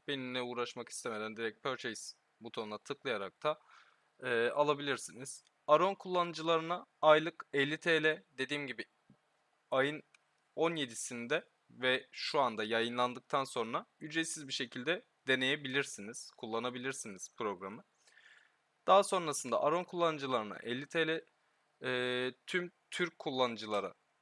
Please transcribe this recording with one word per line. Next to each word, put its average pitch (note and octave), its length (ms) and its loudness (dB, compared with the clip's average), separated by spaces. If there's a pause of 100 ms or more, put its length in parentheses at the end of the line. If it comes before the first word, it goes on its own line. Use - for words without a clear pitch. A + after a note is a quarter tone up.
benimle B2+ 340 -4
uğraşmak A#2+ 460 -4
istemeden A2 480 -6
direkt A2 260 -4
purchase B2+ 540 -6 (240)
butonuna A2 380 -8
tıklayarak - 640 -6
da, D3+ 180 -2 (640)
e, A#2+ 260 2
alabilirsiniz. C#3 960 -2 (220)
Aron F3 280 6
kullanıcılarına E3+ 920 0 (160)
aylık D#3 500 6
elli C#3+ 280 2
T D#3+ 220 4
L, D#3 280 2
dediğim C#3 360 -4
gibi A2+ 180 -10 (880)
ayın C#3 320 2 (540)
on E3 200 2
yedisinde B2 720 -4 (220)
ve B2+ 420 0
şu - 280 0
anda A2 240 2
yayınlandıktan B2 800 0
sonra B2+ 420 -4 (140)
ücretsiz D#3 480 -4
bir C3 40 -12
şekilde C#3+ 520 -4 (220)
deneyebilirsiniz, C3 1040 -2
kullanabilirsiniz A#2+ 1080 -6
programı. G2 480 -6 (1040)
Daha F#3+ 160 10
sonrasında D#3 600 0
Aron E3 220 4
kullanıcılarına C#3 800 0
elli B2 240 -4
T D#3+ 220 0
L, D#3+ 160 -2 (580)
e, B2+ 500 -2 (140)
tüm F3+ 260 -4 (180)
Türk - 280 -4
kullanıcılara A2 760 0 (280)